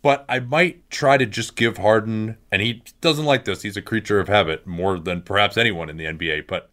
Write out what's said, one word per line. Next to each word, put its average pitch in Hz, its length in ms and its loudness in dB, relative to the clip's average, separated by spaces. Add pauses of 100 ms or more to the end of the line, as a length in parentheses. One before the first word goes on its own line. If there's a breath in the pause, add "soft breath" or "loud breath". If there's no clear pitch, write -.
But 139 260 2
I 123 140 -2
might 151 480 -2
try 139 300 4
to 127 80 0
just 110 280 -8
give 117 220 0
Harden, 110 640 0 (120)
and 98 120 0
he 113 200 -4 (200)
doesn't 151 240 0
like 135 180 2
this, 95 160 -4
he's 101 160 -8
a 101 60 -6
creature 104 380 0
of 90 80 -2
habit 92 380 2
more 92 320 -2
than 87 220 -6
perhaps 101 380 0
anyone 87 320 0
in 80 80 -12
the 80 80 -8
N 80 100 -6
B 80 140 -4
A, 76 100 -2
but - 320 -8